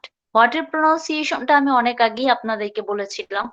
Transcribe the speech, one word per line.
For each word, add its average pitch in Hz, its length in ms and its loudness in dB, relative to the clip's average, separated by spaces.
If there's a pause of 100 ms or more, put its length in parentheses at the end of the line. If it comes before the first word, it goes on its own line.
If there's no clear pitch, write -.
(340)
What 233 200 6
এর 320 100 -2
প্রনাউন্সিয়েশনটা 311 920 -2
আমি 277 140 2
অনেক 240 300 2
আগেই 233 300 0
আপনাদেরকে 220 520 -2
বলেছিলাম। 202 720 -6